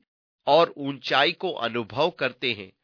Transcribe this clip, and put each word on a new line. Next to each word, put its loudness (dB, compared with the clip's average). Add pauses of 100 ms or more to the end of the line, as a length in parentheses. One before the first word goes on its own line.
(460)
और 4
ऊंचाई 0
को -8
अनुभव -2
करते -6
हैं -10 (100)